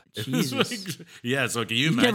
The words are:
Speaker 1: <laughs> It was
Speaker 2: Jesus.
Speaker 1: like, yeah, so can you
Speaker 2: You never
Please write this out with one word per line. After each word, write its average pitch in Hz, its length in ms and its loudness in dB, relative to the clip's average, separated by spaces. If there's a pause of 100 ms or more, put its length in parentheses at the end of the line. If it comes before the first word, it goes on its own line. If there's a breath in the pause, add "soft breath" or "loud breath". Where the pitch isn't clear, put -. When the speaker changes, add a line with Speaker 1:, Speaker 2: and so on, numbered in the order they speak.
Speaker 1:
<laughs> - 100 -20
It 113 120 -6
was 131 240 0
Speaker 2:
Jesus. 190 480 -4
Speaker 1:
like, - 80 -18 (140 loud breath)
yeah, 127 240 0
so 113 180 -2
can 113 140 -2
you 151 140 4
Speaker 2:
You - 60 2
never 240 180 6